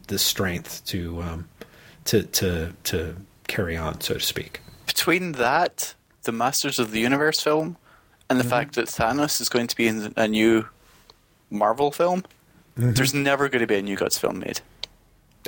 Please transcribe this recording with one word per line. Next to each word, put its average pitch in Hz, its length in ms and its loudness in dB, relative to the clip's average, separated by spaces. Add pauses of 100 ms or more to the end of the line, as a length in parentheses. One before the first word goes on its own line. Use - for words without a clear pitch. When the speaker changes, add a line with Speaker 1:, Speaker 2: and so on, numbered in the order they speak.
Speaker 1:
the 98 100 -4
strength - 680 -2
to, 85 380 -6
um, 85 260 -8 (560)
to, 104 200 2
to, 85 500 -2 (100)
to 82 320 -4 (320)
carry 85 260 -4
on, 80 280 -6
so - 120 -4
to - 60 -4
speak. - 400 -6 (260)
Speaker 2:
Between 175 460 0
that, 139 600 0 (300)
the 117 80 -2
Masters 127 460 0
of 113 120 0
the 110 100 -2
Universe 143 400 2
film, 160 380 0 (500)
and 127 100 4
the 127 60 4
Speaker 1:
Mm-hmm. 120 60 -4
Speaker 2:
fact 120 240 0
that 117 140 0
Thanos 139 520 0
is 120 80 -2
going 120 200 0
to - 80 -6
be 117 120 2
in 107 260 -2
a 110 140 2
new 110 380 6 (840)
Marvel 113 400 2
film, 180 340 0 (540)
Speaker 1:
Mm-hmm. 120 140 4
Speaker 2:
there's 135 220 2
never 139 340 2
gonna 120 180 2
be 107 100 2
a 98 60 0
New 98 140 -4
Gods - 220 -2
film 92 220 -2
made. - 200 -6 (880)